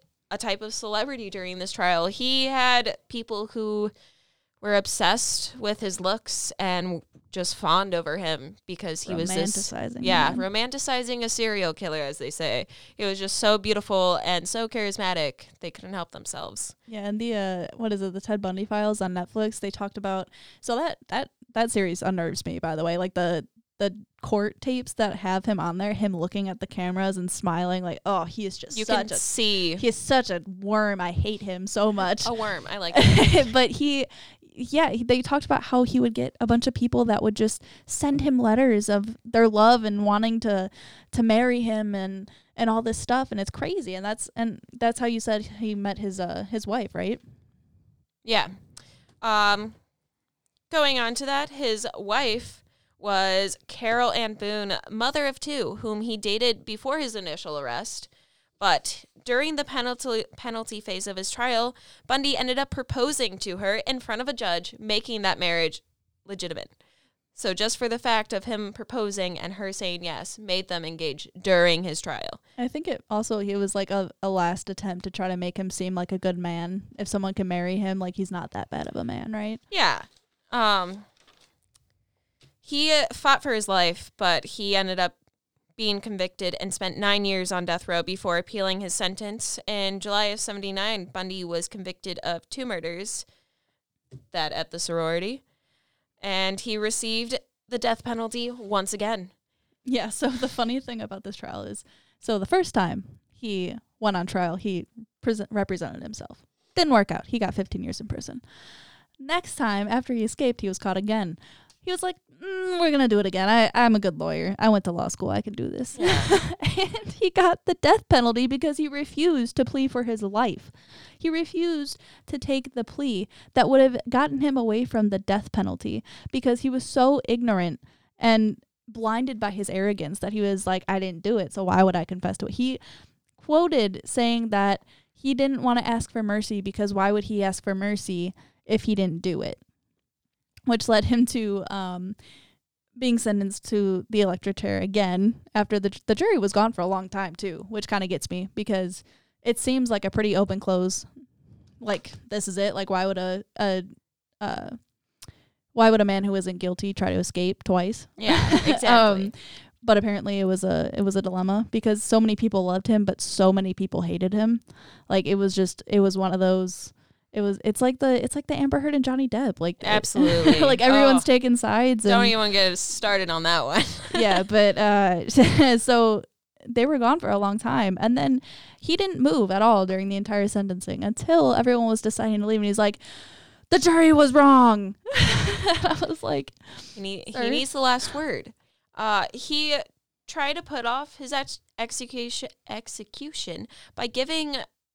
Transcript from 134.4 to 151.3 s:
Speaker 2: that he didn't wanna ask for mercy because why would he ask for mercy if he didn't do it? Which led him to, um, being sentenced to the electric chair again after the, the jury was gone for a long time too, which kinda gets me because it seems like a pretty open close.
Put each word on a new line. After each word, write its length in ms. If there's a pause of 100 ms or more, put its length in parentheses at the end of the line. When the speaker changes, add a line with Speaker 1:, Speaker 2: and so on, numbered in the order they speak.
Speaker 2:
that 340 (300)
he 200
didn't 300
wanna 180
ask 300
for 120
mercy 360
because 340
why 180
would 140
he 180
ask 200
for 120
mercy 580 (320)
if 180
he 120
didn't 260
do 200
it? 180 (1040)
Which 240
led 160
him 220
to, 420
um, 460 (840)
being 200
sentenced 520
to 400
the 120
electric 340
chair 240
again 640 (120)
after 280
the, 260
the 80
jury 220
was 160
gone 180
for 100
a 60
long 220
time 260
too, 340
which 200
kinda 180
gets 220
me 260
because 480 (400)
it 160
seems 320
like 140
a 60
pretty 240
open 260
close. 440 (760)